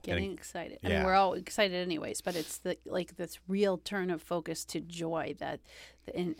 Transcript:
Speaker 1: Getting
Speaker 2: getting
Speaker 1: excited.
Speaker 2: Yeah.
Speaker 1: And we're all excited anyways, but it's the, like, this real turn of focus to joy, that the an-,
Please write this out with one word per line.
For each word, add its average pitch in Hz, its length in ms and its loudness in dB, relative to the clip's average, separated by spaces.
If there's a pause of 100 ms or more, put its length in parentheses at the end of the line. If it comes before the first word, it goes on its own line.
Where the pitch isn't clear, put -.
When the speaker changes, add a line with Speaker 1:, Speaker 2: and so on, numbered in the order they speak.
Speaker 1:
Getting 180 200 0
Speaker 2:
getting 196 100 -2
Speaker 1:
excited. - 500 -10
Speaker 2:
Yeah. 185 60 0
Speaker 1:
And 180 160 4
we're 185 80 6
all 190 200 8
excited 185 420 0
anyways, 180 460 -2
but 175 140 -2
it's 160 220 -4
the, - 280 -2
like, 175 320 -4
this 170 300 -6
real 196 300 4
turn 185 320 -2
of 165 120 0
focus 165 440 -4
to 165 160 -4
joy, 165 580 -4
that 139 220 -6 (440)
the - 120 -8
an-, 175 220 0